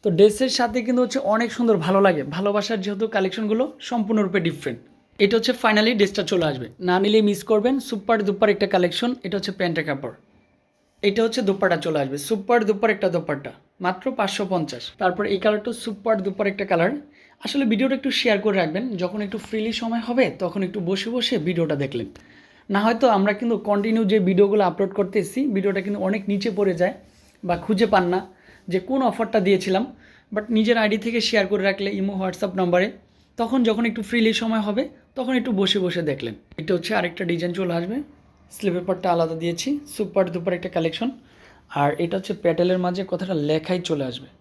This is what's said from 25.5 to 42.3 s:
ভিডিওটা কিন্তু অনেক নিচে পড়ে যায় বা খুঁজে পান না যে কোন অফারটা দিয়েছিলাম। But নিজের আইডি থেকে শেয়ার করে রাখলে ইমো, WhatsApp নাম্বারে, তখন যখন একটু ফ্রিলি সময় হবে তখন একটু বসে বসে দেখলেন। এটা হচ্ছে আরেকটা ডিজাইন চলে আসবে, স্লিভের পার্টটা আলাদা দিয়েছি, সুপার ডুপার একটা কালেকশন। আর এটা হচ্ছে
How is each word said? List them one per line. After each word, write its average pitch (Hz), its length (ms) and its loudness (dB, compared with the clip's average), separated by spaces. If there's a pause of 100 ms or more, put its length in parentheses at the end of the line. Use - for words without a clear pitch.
ভিডিওটা 196 300 0
কিন্তু 202 220 -4
অনেক 202 140 -2 (100)
নিচে 202 260 0
পড়ে 196 240 2
যায় 185 120 2 (500)
বা 175 120 0 (100)
খুঁজে 214 280 2
পান 185 200 4
না 185 80 0 (500)
যে 185 80 2 (100)
কোন 262 100 0 (120)
অফারটা 226 360 0
দিয়েছিলাম। 190 360 2 (480)
But 208 140 -4 (120)
নিজের 226 260 4
আইডি 214 220 2
থেকে 233 140 0 (100)
শেয়ার 202 220 2
করে 190 180 0
রাখলে 196 200 -2 (100)
ইমো, 196 220 -2
WhatsApp 185 400 -4
নাম্বারে, 180 260 2 (500)
তখন 233 260 0
যখন 220 260 2
একটু 220 200 -4
ফ্রিলি 226 220 4 (100)
সময় 226 260 0
হবে 214 160 -2 (340)
তখন 254 220 -2
একটু 240 200 -2
বসে 196 260 2
বসে 175 240 -2
দেখলেন। 117 260 -4 (240)
এটা 160 160 -4
হচ্ছে 170 240 -4
আরেকটা 175 320 -4
ডিজাইন 175 280 -2
চলে 175 200 -2
আসবে, 196 180 -4 (540)
স্লিভের 180 360 -2
পার্টটা 185 280 -2
আলাদা 165 280 0
দিয়েছি, 170 260 -4 (260)
সুপার 196 380 0
ডুপার 180 240 -4
একটা 175 180 -8
কালেকশন। 165 340 -2 (720)
আর 143 80 4 (140)
এটা 170 140 -4
হচ্ছে 190 160 -6 (100)